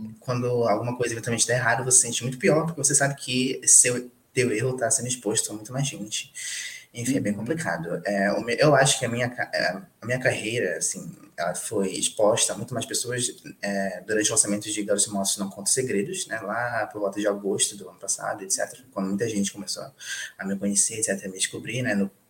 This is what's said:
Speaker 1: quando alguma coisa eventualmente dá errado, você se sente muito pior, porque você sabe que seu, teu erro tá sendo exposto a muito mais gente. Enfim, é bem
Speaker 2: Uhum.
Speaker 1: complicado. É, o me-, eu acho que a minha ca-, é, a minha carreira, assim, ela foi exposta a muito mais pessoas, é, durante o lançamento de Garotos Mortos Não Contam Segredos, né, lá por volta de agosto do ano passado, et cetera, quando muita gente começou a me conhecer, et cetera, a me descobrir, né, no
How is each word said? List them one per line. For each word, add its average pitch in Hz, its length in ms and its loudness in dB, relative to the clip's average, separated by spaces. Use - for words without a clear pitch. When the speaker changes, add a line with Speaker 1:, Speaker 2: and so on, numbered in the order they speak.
Speaker 1:
quando 123 280 -2
alguma 113 300 2
coisa 117 160 0
eventualmente 113 340 0
dá 120 60 2
errado, 123 320 2
você 127 140 6
se - 80 6
sente 120 160 -4
muito 123 160 -4
pior, 160 260 4
porque 156 180 -6
você 139 120 2
sabe 139 220 4
que 127 500 0
seu, 123 440 6
teu 123 180 4
erro 127 280 0
tá 113 120 2
sendo 123 180 0
exposto 110 420 0
a 107 40 -8
muito 110 200 -12
mais 139 120 0
gente. - 460 -6
Enfim, 123 240 0
é - 20 0
bem 104 120 0
Speaker 2:
Uhum. 104 80 -4
Speaker 1:
complicado. 85 680 -2
É, 101 260 2
o - 80 0
me-, 117 180 -2
eu - 160 8
acho 139 240 6
que 127 60 -2
a 113 60 0
minha 120 180 0
ca-, - 240 -6
é, 92 300 0
a 107 60 -12
minha 123 120 0
carreira, 104 600 0
assim, 85 360 -4
ela 87 180 -2
foi 98 360 -2
exposta 104 640 2
a - 20 -10
muito 117 160 -8
mais 117 140 -4
pessoas, 123 440 -2
é, 98 460 -2
durante 107 240 2
o - 20 -2
lançamento 104 400 2
de 104 100 -2
Garotos 101 260 2
Mortos 98 280 -2
Não 98 140 -4
Contam 98 160 -8
Segredos, 127 600 0
né, 110 140 -6
lá 110 460 -2
por 107 140 -8
volta 101 200 -2
de 104 80 2
agosto 101 480 0
do 92 140 -14
ano - 80 -20
passado, 101 440 -4
et 95 80 -6
cetera, - 400 -2
quando 98 180 -2
muita 101 200 0
gente 101 240 0
começou 98 320 -8
a 98 80 -6
me 98 100 -2
conhecer, 101 380 0
et 110 100 -2
cetera, 98 240 -2
a - 20 -8
me 95 60 -12
descobrir, 117 460 -4
né, 110 120 0
no 98 160 2